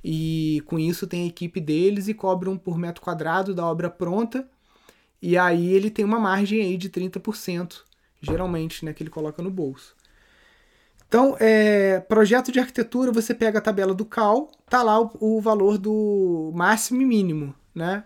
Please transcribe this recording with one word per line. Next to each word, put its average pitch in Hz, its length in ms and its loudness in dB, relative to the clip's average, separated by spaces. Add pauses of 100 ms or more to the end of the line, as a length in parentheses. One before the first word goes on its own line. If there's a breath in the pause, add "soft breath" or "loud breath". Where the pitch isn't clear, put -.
E 160 600 -2
com 170 120 -4
isso 170 260 -2
tem 175 200 -6
a - 20 -4
equipe 170 340 -8
deles 185 460 0
e 214 80 -4
cobram 185 420 -2
por 175 220 -6
metro 170 240 -8
quadrado 175 500 -2
da 170 140 -4
obra 165 240 -2
pronta, 220 580 -4 (720 soft breath)
e 175 160 0
aí 175 380 2
ele 202 160 4
tem 214 140 -2
uma 220 160 0
margem 202 420 0
aí 185 140 -2
de 185 120 -8
trinta 180 300 -6
por 214 180 -6
cento, 175 480 -8 (380)
geralmente, 165 600 -4
né, 156 80 -8
que 160 100 -12
ele 156 80 -10
coloca 156 320 -8
no 190 80 -6
bolso. 151 440 -8 (1120 soft breath)
Então, 262 340 4
é, 208 600 4
projeto 220 520 4
de 254 80 2
arquitetura, 247 520 -2
você 226 220 -2
pega 220 240 0
a 208 40 0
tabela 196 320 0
do 208 100 -4
CAL, 233 460 2 (180)
tá 247 140 2
lá 220 180 4
o, 226 100 0 (100)
o 220 200 2
valor 208 380 2
do 196 760 0
máximo 214 480 0
e - 20 2
mínimo, 170 500 0 (200)
né? 185 320 -4